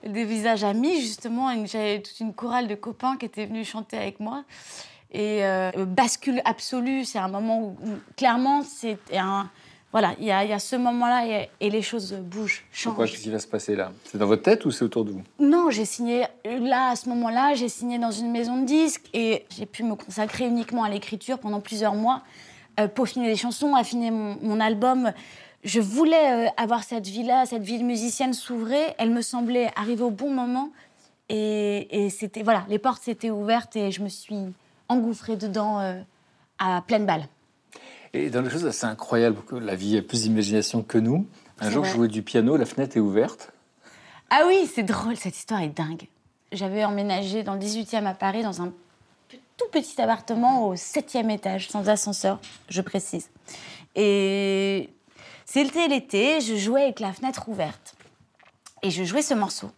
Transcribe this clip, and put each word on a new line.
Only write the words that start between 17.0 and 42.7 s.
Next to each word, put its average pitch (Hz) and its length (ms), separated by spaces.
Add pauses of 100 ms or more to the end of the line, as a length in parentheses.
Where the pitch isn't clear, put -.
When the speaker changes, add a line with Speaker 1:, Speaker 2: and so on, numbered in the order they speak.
Speaker 1:
moment-là, 240 460
j'ai 240 140
signé 240 280
dans 233 140
une 226 180
maison 240 320
de 262 60
disques 311 460
et 226 360
j'ai - 160
pu - 180
me 220 120
consacrer 214 500
uniquement 233 380
à 208 60
l'écriture 202 500
pendant 208 200
plusieurs 208 360
mois, 240 260 (580)
euh, 214 80
peaufiner 240 420
les 220 60
chansons, 240 380
affiner 233 380
mon, 208 320
mon 220 160
album. 226 520 (520)
Je 202 160
voulais, 262 680
euh, 220 100
avoir 240 280
cette 220 240
vie-là, 240 400
cette 233 160
vie 226 160
de 233 40
musicienne 240 500
s'ouvrait. 247 680
Elle 226 100
me 233 140
semblait 240 520
arriver 220 280
au 240 80
bon 226 200
moment 254 380 (600)
et, 208 760
et 196 60
c'était, 214 320
voilà, 208 260
les 208 80
portes 214 240
s'étaient 226 300
ouvertes 220 440
et 202 160
je 180 120
me 202 60
suis 202 260 (520)
engouffrée 226 480
dedans, 208 460
euh, 185 180 (600)
à 185 260
pleine 214 220
balle. 160 200 (880)
Speaker 2:
Et 143 160
dans 123 100
les 131 80
choses 160 160
assez 123 220
incroyables, 113 580
que 131 100
la 107 200
vie 101 200
a 104 60
plus 113 220
d'imagination 110 580
que 110 160
nous, 135 300 (320)
un 107 80
Speaker 1:
C'est 101 40
Speaker 2:
jour, 143 120
Speaker 1:
vrai. - 80
Speaker 2:
je 117 40
jouais 117 120
du 107 160
piano, 123 340
la 123 80
fenêtre 135 320